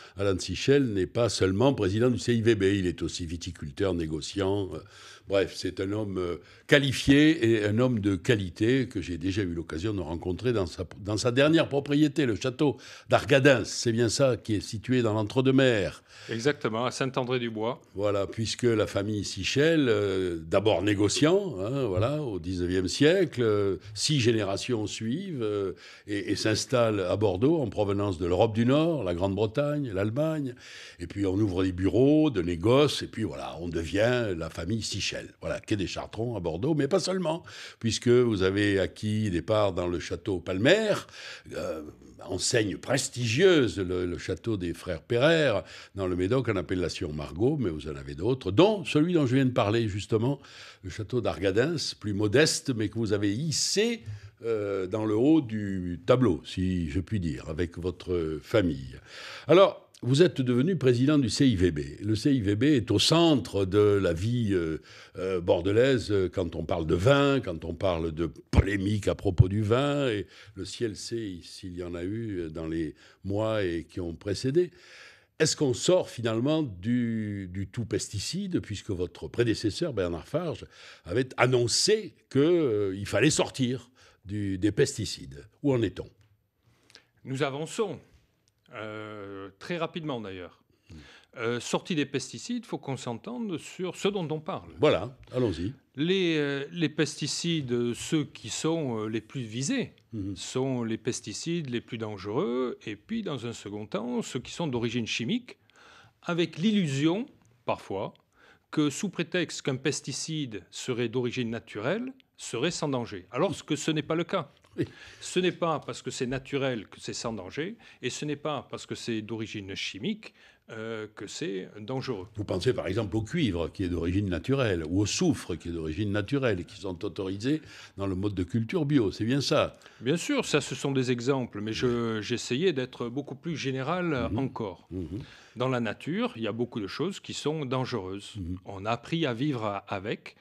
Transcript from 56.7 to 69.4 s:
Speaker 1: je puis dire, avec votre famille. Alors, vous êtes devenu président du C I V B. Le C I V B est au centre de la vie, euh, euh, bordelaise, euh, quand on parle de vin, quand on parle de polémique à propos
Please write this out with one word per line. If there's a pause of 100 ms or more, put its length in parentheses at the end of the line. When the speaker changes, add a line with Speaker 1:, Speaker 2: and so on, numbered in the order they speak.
Speaker 1:
je
puis
dire,
avec
votre
famille. (480)
Alors, (160)
vous
êtes
devenu
président
du
C
I
V
B. (220)
Le
C
I
V
B
est
au
centre
de
la
vie,
euh, (400)
euh,
bordelaise,
euh,
quand
on
parle
de
vin,
quand
on
parle
de
polémique
à
propos